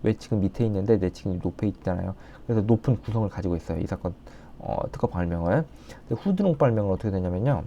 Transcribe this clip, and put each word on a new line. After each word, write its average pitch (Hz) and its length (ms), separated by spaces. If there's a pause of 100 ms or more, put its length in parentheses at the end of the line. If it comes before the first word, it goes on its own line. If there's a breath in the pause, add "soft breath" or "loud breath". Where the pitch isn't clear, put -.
외측은 110 380
밑에 98 240
있는데 104 320
내측이 90 460
높에 92 240
있잖아요. 92 480 (300 loud breath)
그래서 110 160
높은 110 400
구성을 110 280
가지고 90 260
있어요. 82 240
이 95 80
사건, 90 260 (460 loud breath)
어, - 180 (140)
특허 - 160
발명은. 87 580 (420 loud breath)
근데 - 140
후드록 185 360
발명은 110 340
어떻게 95 200
되냐면요. 92 560